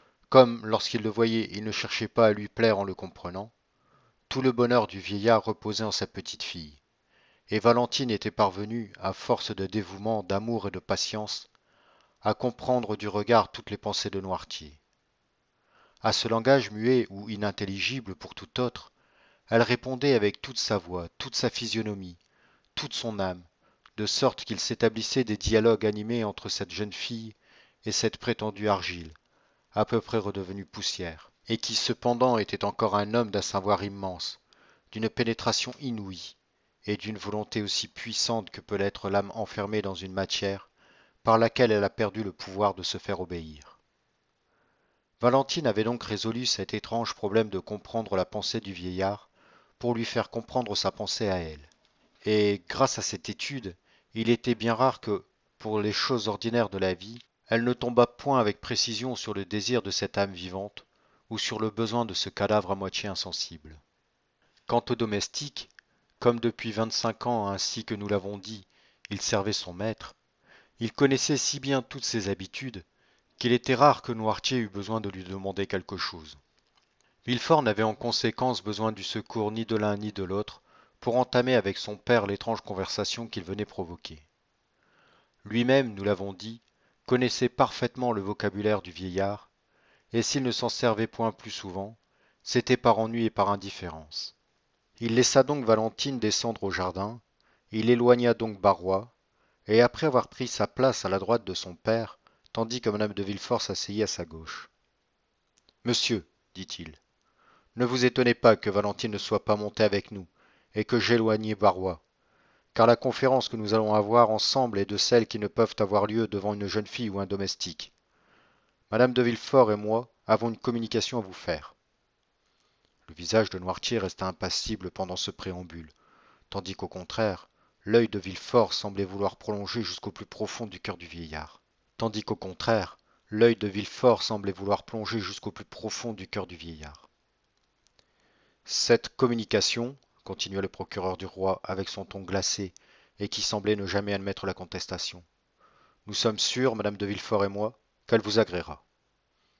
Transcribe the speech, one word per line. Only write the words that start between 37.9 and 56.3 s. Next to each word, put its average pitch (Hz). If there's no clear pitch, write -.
que -
peut -
l'être 98
l'âme 101
enfermée 107
dans 98
une 95
matière 98
par 113
laquelle 117
elle 104
a 98
perdu 107
le 98
pouvoir 98
de 92
se -
faire 95
obéir. 82
Valentine 135
avait 107
donc 117
résolu 113
cet -
étrange 113
problème 107
de 95
comprendre 107
la 92
pensée -
du 98
vieillard 92
pour 120
lui 113
faire 110
comprendre 117
sa 98
pensée 104
à 95
elle. 78
Et, 104
grâce -
à 107
cette -
étude, 110
il 113
était 117
bien 113
rare 123
que, 101
pour 107
les 104
choses 110
ordinaires 110